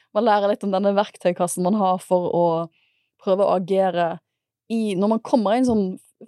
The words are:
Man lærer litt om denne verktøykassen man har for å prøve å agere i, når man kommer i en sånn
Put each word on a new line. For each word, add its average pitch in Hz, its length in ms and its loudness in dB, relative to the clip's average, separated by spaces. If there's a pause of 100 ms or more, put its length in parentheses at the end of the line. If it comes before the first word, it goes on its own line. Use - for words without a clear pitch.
(140)
Man 214 140 0
lærer 208 240 2
litt 208 100 -6
om 202 80 -4
denne 202 240 0
verktøykassen 180 720 -2
man 196 140 2
har 185 180 0
for 180 320 0
å 170 140 2 (800)
prøve 196 200 2
å 185 140 2
agere 175 640 0 (500)
i, 220 240 -2
når 202 220 0
man 220 80 -6
kommer 214 320 0
i 262 80 0
en - 20 0
sånn 226 160 0 (460)